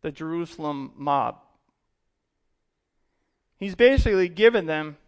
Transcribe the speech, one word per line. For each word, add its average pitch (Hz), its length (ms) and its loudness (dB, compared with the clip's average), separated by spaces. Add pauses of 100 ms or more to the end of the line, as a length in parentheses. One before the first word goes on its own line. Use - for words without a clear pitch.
the 156 100 -8
Jerusalem 160 840 -10
mob. 139 440 -4 (2250)
He's 190 200 -12
basically 226 520 4
given 202 380 2
them 156 320 -6 (100)